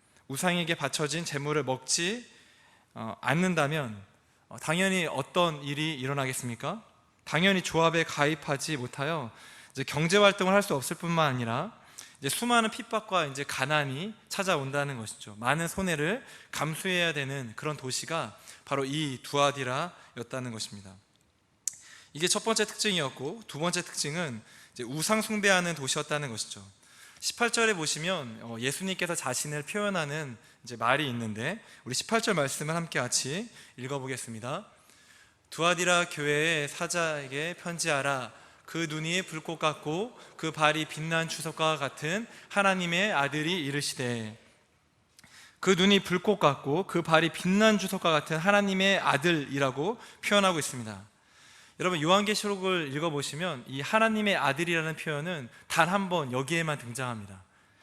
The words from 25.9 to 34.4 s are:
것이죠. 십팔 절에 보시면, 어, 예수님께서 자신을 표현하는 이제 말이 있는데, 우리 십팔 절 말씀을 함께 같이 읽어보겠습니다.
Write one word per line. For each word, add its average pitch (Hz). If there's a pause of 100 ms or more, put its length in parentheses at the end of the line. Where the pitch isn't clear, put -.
것이죠. 104 (580)
십팔 -
절에 226
보시면, 151
어, 117
예수님께서 175
자신을 147
표현하는 156 (260)
이제 120
말이 131
있는데, 120 (220)
우리 123
십팔 220
절 226
말씀을 151
함께 165
같이 139 (300)
읽어보겠습니다. 131 (840)